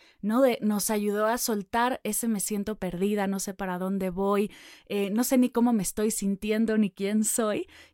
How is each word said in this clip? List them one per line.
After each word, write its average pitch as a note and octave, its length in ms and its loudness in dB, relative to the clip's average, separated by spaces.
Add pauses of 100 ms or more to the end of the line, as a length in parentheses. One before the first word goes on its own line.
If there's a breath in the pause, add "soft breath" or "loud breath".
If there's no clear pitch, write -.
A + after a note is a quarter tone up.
(220 soft breath)
¿no? A3+ 220 2
De, A#3+ 180 4
nos G#3 300 0
ayudó G#3 340 0
a A#3 140 2
soltar A#3 640 -2
ese G#3+ 240 -2
"me G#3+ 140 0
siento G#3 360 -4
perdida, F#3+ 480 -2
no G3 140 -2
sé F#3+ 160 -6
para F#3 240 -6
dónde F#3+ 320 -2
voy, G3 400 0 (340 loud breath)
eh, G3+ 240 -2
no G#3+ 140 0
sé C4 160 2
ni B3 100 4
cómo A#3+ 240 2
me G#3+ 80 2
estoy G#3+ 300 -2
sintiendo G#3+ 640 0
ni G#3+ 140 2
quién G#3 320 0
soy", G#3+ 420 -2 (280 loud breath)